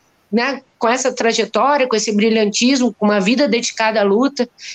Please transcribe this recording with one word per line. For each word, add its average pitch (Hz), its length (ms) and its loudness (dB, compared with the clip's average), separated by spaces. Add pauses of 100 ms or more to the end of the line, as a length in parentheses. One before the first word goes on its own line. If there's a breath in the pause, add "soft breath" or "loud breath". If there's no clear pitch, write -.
(320)
né, 240 300 -2 (180)
com 226 80 0
essa 247 240 0
trajetória, 226 760 0
com 226 120 0
esse 208 180 -2
brilhantismo, 220 800 2
com 214 140 -2
uma 208 120 2
vida 240 260 0
dedicada 220 540 -2
à 202 40 2
luta. 247 440 0 (280 loud breath)